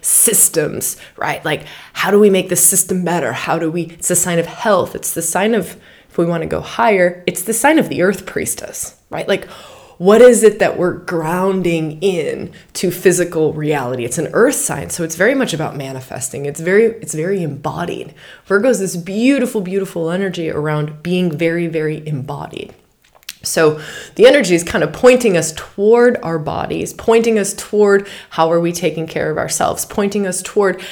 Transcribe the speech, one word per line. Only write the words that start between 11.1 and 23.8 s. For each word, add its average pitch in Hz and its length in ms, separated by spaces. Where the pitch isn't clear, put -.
in 165 520
to 190 140
physical 165 600
reality? 135 540
It's 117 120
an - 140
earth 254 240
sign, 160 360
so 175 120
it's 165 140
very 220 180
much 262 180
about 151 220
manifesting. 135 720
It's 143 160
very, 196 240
it's 220 280
very 175 300
embodied. 147 720
Virgo's 208 340
this 180 160
beautiful, 226 640
beautiful 185 500
energy 180 400
around 151 540
being 180 260
very, 165 380
very 156 400
embodied. 143 680
So 156 380